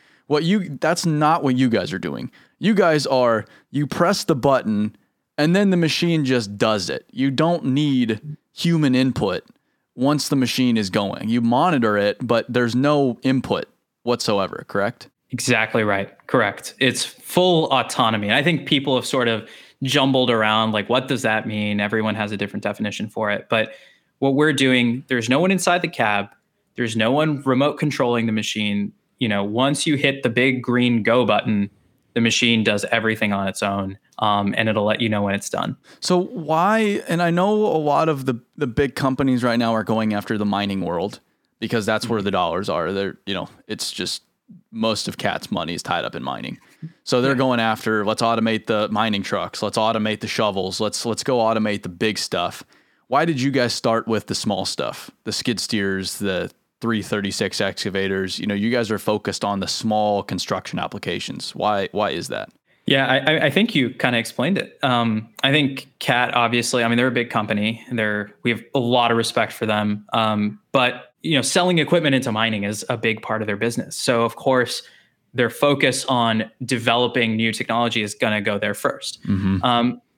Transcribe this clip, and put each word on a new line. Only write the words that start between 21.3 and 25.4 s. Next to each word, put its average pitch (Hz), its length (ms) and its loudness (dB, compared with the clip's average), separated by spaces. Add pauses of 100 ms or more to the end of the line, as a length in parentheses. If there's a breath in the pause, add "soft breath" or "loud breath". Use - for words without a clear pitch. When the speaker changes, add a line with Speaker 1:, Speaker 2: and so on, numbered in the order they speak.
Speaker 2:
mean? 107 340 -4
Everyone 107 360 -2
has 104 160 -4
a 104 60 -6
different 101 260 -6
definition 107 460 -4
for 107 220 -2
it. - 180 -4
But 110 240 0 (460 loud breath)
what 139 160 2
we're 151 180 4
doing, 127 540 2
there's 117 200 -2
no 131 120 4
one 185 120 2